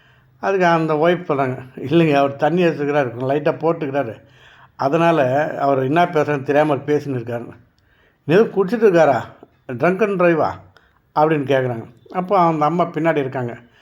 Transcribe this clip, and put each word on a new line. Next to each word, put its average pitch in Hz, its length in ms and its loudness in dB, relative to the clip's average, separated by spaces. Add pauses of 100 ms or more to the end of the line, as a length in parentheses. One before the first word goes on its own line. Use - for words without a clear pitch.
(400)
அதுக்கு 196 260 0
அந்த 160 280 2
ஒய்ஃப் 170 380 0
சொல்றாங்க, 135 260 -2 (180)
"இல்லைங்க, 156 380 2
அவர் 139 220 2
தண்ணி 156 280 0
அடிச்சுக்கிறாரு, 143 560 0
லைட்டா 147 320 0
போட்டுக்கிறாரு, 143 720 -4 (540)
அதனால 139 840 0
அவர் 139 240 0
என்ன 160 220 2
பேசுறதுன்னு 147 380 -2
தெரியாம 147 300 2
அவர் 131 120 -6
பேசின்னு 147 320 -2
இருக்காருன்னு." 120 340 -8 (760)
"என்னது 190 220 4
குடிச்சிட்டு 208 400 2
இருக்காரா? 147 320 4 (460)
ட்ரங்க் 165 360 0
அண்ட் 196 180 -2
டிரைவா?" 160 280 2 (680)
அப்படின்னு 151 400 2
கேட்குறாங்க. 123 280 -2 (280)
அப்போ 185 280 0
அந்த 165 260 2
அம்மா 170 200 0
பின்னாடி 160 320 -2
இருக்காங்க, 131 400 -4 (240)